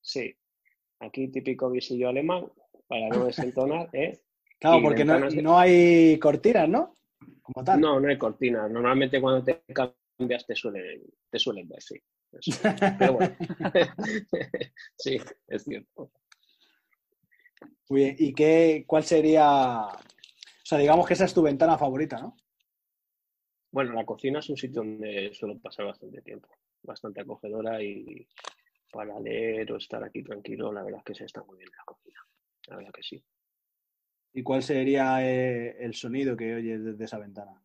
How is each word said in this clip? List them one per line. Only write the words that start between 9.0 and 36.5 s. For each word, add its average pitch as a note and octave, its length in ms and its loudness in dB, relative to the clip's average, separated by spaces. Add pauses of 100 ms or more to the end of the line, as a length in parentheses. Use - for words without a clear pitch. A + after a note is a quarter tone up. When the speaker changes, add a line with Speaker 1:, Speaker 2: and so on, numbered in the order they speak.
Speaker 1:
cuando C3 240 2
te E3 180 -2 (100)
cambias B2+ 720 -6
te A2 120 -8
suelen, G2 460 -10 (280)
te A2+ 80 -6
suelen G2 300 -6
ver, - 120 -20
sí. - 140 -18 (380)
Eso. - 300 -8
Speaker 2:
<laughs> G3 360 0
Speaker 1:
Pero D#3 160 4
bueno. F3 240 0
<laughs> - 1300 -4 (280)
Sí, C3+ 160 -4 (300)
es - 180 -8
cierto. - 460 -14 (1800)
Speaker 2:
Muy C3+ 140 2
bien. C3+ 160 0
¿Y C#3+ 160 0
qué, D#3 520 4
cuál D#3 180 2
sería? C#3+ 800 4
O F#2+ 60 -12 (720)
sea, D#3 140 -2
digamos D3+ 280 6
que F3+ 80 0
esa F3 100 2
es - 80 -2
tu F3+ 80 4
ventana D#3 380 4
favorita, C3+ 420 -4
¿no? F#3+ 160 -16 (1400)
Speaker 1:
Bueno, C3+ 200 -2
la A2+ 120 -6
cocina C3+ 360 -6
es - 100 -16
un C#3 60 -6
sitio C3 260 -8
donde G#2+ 500 -8
suelo G#2 280 -12
pasar G#2 260 -12
bastante - 360 -16
tiempo. - 260 -20 (340)
Bastante G#2 380 -16
acogedora A2 640 -10
y - 440 -14 (640)
para G#2 300 -14
leer A2+ 520 -8
o A2+ 40 -8
estar A2 260 -12
aquí - 200 -14
tranquilo, G#2+ 500 -12
la G2+ 100 -12
verdad G#2 180 -12
es - 40 -20
que A2+ 100 -16
se G#2 100 -18
está - 200 -18
muy - 140 -20
bien F#2 100 -20
en - 80 -20
la - 80 -20
cocina. - 360 -20 (460)
La - 100 -18
verdad - 160 -18
que - 100 -20
sí. - 220 -18 (1120)
Speaker 2:
¿Y C3 80 -10
cuál C3 200 -2
sería, C3 640 0
eh, B2+ 540 -4
el A#2 140 -10
sonido B2+ 420 -6
que A2+ 200 -6